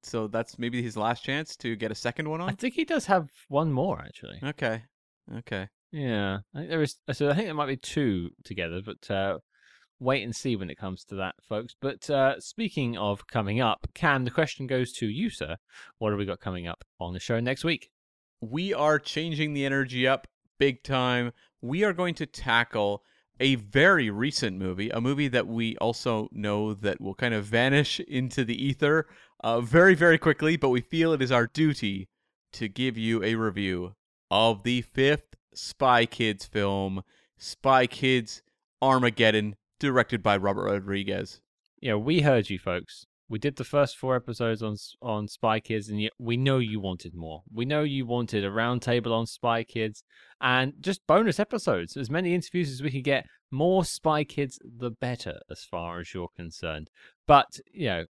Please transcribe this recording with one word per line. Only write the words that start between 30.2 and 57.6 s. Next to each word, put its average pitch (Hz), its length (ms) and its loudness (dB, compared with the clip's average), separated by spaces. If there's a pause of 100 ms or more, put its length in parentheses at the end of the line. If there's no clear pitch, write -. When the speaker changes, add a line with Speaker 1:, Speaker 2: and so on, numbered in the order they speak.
Speaker 1:
but 139 120 2
we 123 120 4
feel 165 320 2
it 143 80 0
is 127 100 0
our 120 160 4
duty 110 600 0 (460)
to 113 140 -6
give 120 300 -4
you 113 260 0
a 110 120 2
review 95 580 -2 (380)
of 104 320 4
the 123 180 0
fifth 139 540 0 (180)
Spy 123 520 4
Kids 107 400 -2
film, 98 560 -2 (360)
Spy 131 500 2
Kids 127 540 -2 (400)
Armageddon, 113 720 4 (240)
directed 123 440 2
by 101 140 4
Robert 98 340 0
Rodriguez. 98 680 -4 (380)
Speaker 2:
Yeah, 117 160 -2
we 143 260 2
heard 131 280 4
you, 98 80 -4
folks. - 480 -6 (240)
We 135 100 -6
did 143 180 -2
the - 80 -6
first 143 320 0
four 131 180 0
episodes 117 480 -2
on 107 100 -4
S-, - 280 -12
on 107 260 -4
Spy 110 320 0
Kids, 107 300 -4
and 104 120 -4
yet 107 160 -4
we 120 200 -2
know 135 220 2
you 110 200 -2
wanted 90 340 -6
more. 80 300 -12 (100)
We 117 120 -4
know 151 180 0
you 135 220 -2
wanted 117 400 -2
a 98 40 0
roundtable 120 600 0
on 113 160 0
Spy 117 380 -2
Kids 110 380 -6 (360)
and 131 400 2
just - 280 -4
bonus 196 320 4
episodes, 139 580 -2
as 127 120 -6
many 170 240 0
interviews 175 380 -2
as 131 100 -10
we 147 80 -2
could 131 140 -4
get. 135 220 0 (260)
More 175 320 4
Spy 151 400 0
Kids, 143 400 -4
the 120 280 -8
better, 120 480 -6 (120)
as - 180 -14
far 85 300 -6
as 85 140 -12
you're 90 240 -8
concerned. 80 520 -10 (380)
But, - 320 6 (140)